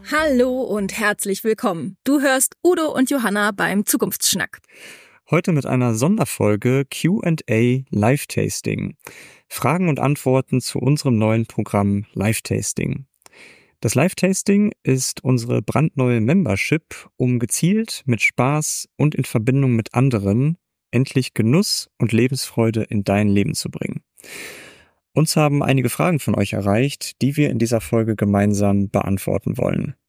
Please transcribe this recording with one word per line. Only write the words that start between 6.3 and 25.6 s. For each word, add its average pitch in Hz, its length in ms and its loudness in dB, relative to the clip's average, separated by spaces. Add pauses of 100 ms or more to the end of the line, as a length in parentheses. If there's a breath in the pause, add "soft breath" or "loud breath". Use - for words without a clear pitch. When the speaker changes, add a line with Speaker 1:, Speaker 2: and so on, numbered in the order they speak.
Speaker 2:
Q 190 340 0
and 165 300 -2
A 123 400 2
Live-Tasting. - 1040 -2 (520 loud breath)
Fragen 165 420 0
und 131 100 -2
Antworten 131 600 0
zu - 160 -6
unserem 127 400 2
neuen 110 260 2
Programm 101 680 -2
Live-Tasting. - 920 -4 (760 loud breath)
Das - 140 -2
Live-Tasting 190 760 2 (100)
ist - 400 -2
unsere 120 380 0
brandneue 123 640 0
Membership, 147 920 -2
um 123 220 0
gezielt, 190 680 -2
mit 117 160 0
Spaß - 720 -2
und 147 180 2
in 131 100 -2
Verbindung 127 520 2
mit 110 160 -2
anderen 120 640 2 (340)
endlich 131 440 0
Genuss 135 640 0
und 113 140 0
Lebensfreude 113 680 0
in 101 220 -4
dein 104 240 2
Leben 101 260 2
zu - 160 -6
bringen. - 320 -8 (1120 loud breath)
Uns 156 240 0
haben 147 280 2